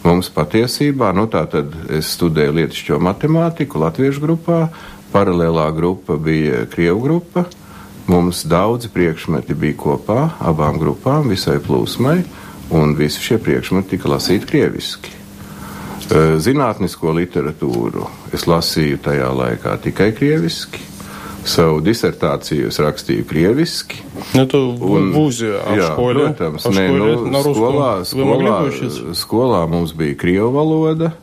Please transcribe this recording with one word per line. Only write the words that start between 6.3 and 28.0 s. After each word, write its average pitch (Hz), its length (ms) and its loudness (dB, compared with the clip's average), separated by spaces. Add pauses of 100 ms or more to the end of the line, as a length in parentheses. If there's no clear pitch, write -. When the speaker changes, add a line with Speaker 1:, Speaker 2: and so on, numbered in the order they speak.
Speaker 1:
krievu 87 340 0
grupa, 170 440 0 (600)
mums 90 380 2
daudzi 107 420 0
priekšmeti 82 680 -2
bija 73 220 -2
kopā, 104 540 0 (100)
abām 78 400 0
grupām, 127 480 0
visai 95 320 0
plūsmai, 131 640 0 (480)
un 76 240 4
visi 73 240 0
šie - 180 0
priekšmeti 82 600 0
tika - 120 -4
lasīti - 380 0
krieviski. - 640 -2 (960)
Eh, 80 300 4
zinātnisko 104 720 0
literatūru 73 960 -2 (240)
es - 160 -6
lasīju 80 560 2
tajā 71 320 0
laikā 58 480 -2
tikai 104 320 0
krieviski, 156 640 -2 (640)
savu 80 380 2
disertāciju 78 840 0
es - 120 -6
rakstīju 73 480 0
krieviski. 104 720 0 (360)
Speaker 2:
Nu, 131 120 6
tu 131 240 2
v-, 120 160 -4
Speaker 1:
Un, 98 240 4
Speaker 2:
vūzi, 120 400 2
a 104 220 -2
v 104 60 4
Speaker 1:
jā, 85 120 2
Speaker 2:
škole? 123 400 2
Speaker 1:
protams, 80 340 -4
Speaker 2:
A 120 40 2
v 98 60 2
Speaker 1:
nē, 95 120 4
Speaker 2:
škole 98 240 4
Speaker 1:
nu, 117 200 0
Speaker 2:
na 139 80 2
ruskom? 143 160 2
Speaker 1:
skolā, 127 360 2 (220)